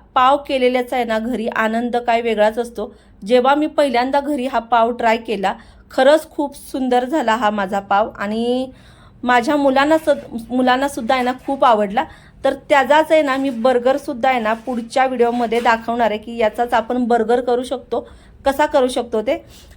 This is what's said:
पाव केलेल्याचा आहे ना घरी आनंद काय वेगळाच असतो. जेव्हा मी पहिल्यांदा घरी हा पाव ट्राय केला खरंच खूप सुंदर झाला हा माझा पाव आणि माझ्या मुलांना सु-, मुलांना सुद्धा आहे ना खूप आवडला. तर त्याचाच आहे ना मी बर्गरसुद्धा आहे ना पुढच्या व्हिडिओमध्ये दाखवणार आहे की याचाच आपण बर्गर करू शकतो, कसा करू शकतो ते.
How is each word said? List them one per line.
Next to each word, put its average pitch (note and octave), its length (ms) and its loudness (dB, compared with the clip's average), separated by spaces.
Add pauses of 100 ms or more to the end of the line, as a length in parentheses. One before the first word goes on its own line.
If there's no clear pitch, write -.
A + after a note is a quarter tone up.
(140)
पाव C4 240 4 (100)
केलेल्याचा B3+ 480 0
आहे A#3+ 100 -2
ना A3 140 -2
घरी A3+ 280 -6
आनंद A#3 500 -2
काय A#3+ 240 0
वेगळाच A3 380 0
असतो. A3+ 340 -8 (340)
जेव्हा B3 280 4
मी D4+ 120 0
पहिल्यांदा C#4 520 0
घरी C#4 280 -4
हा C4 120 -4
पाव A3+ 320 2
ट्राय A#3 260 0
केला G#3 360 -4 (380)
खरंच D4 380 4
खूप C#4+ 280 -6
सुंदर B3+ 480 -2
झाला B3 300 0
हा A3 140 0
माझा G3+ 300 -2
पाव G3 380 0
आणि A#3+ 540 -4 (520)
माझ्या B3 320 2
मुलांना C#4+ 420 2
सु-, D4+ 160 0 (360)
मुलांना B3+ 380 2
सुद्धा C#4 280 -4
आहे B3+ 80 0
ना A#3 80 0 (140)
खूप C#4 200 -2
आवडला. G#3+ 380 2 (400)
तर C4+ 100 2 (160)
त्याचाच D4 420 4
आहे D#4+ 100 6
ना C4+ 160 0
मी C4+ 120 -2
बर्गरसुद्धा B3+ 800 0
आहे B3+ 100 0
ना G#3+ 140 0 (120)
पुढच्या B3 400 -2
व्हिडिओमध्ये A#3 540 0
दाखवणार A#3 520 0
आहे G#3+ 60 -4
की A#3 200 -14
याचाच A#3 360 -2
आपण B3 320 -2
बर्गर A#3 360 2
करू B3 220 -2
शकतो, B3+ 440 -8 (380)
कसा C#4 200 2
करू C#4+ 220 2
शकतो A#3 340 -4
ते. C4 160 -4 (400)